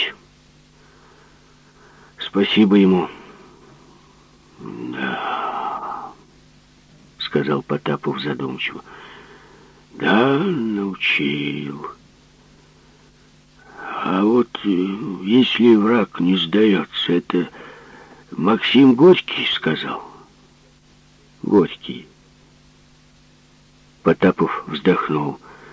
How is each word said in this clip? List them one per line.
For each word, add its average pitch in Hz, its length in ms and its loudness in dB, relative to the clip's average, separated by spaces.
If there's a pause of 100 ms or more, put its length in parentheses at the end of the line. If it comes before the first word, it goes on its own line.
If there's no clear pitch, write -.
(2250)
Спасибо 101 600 2
ему». 92 320 4 (1500)
«Да», 60 760 -8 (2000)
сказал 71 280 -2
Потапов 143 580 -6
задумчиво. 131 600 -8 (1120)
«Да, 131 440 2
научил. 73 1500 -4 (1900)
А - 460 -4
вот, 117 400 0
э, 104 60 -2 (540)
если 117 520 4
враг 107 460 0
не 92 160 4
сдаётся, 95 720 0
это 87 380 -2 (840)
Максим 120 640 4
Горький 170 580 4
сказал?» - 480 -6 (1400)
«Горький». - 640 0 (2000)
Потапов - 640 0
вздохнул. 78 680 -2 (360)